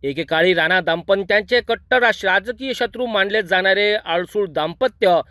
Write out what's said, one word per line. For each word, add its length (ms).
एकेकाळी 500
राणा 280
दाम्पत्यांचे 800
कट्टर 380
राज-, 260
राजकीय 480
शत्रू 320
मानले 360
जाणारे 520
आळसूळ 560
दाम्पत्य 800